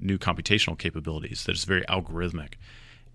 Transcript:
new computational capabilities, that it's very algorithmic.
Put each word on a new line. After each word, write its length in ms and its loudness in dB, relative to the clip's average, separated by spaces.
new 160 2
computational 600 2
capabilities, 640 -2
that 80 0
it's 140 0
very 180 4
algorithmic. 720 -2